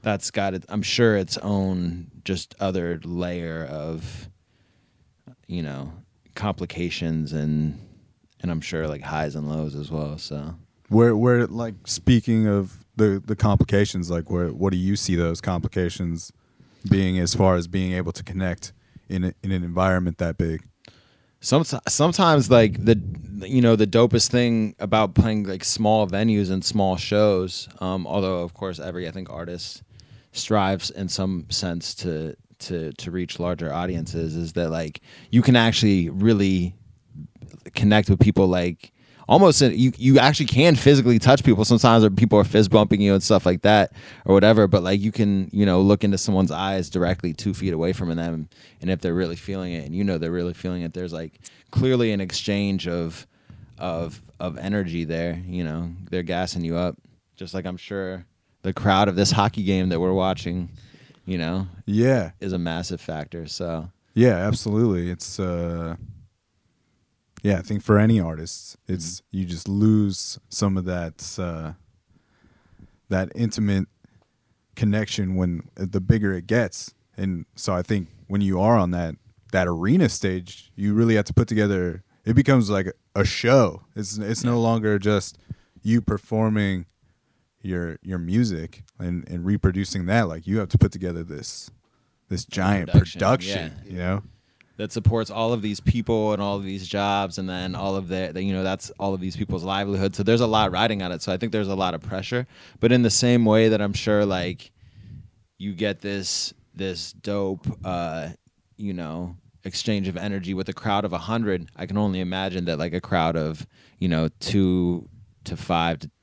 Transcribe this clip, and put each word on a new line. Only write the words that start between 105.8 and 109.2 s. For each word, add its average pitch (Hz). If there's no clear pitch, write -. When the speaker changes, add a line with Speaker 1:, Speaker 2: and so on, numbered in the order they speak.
Speaker 1:
this, 98
this 92
dope, 98
uh, 82
you 101
know, 87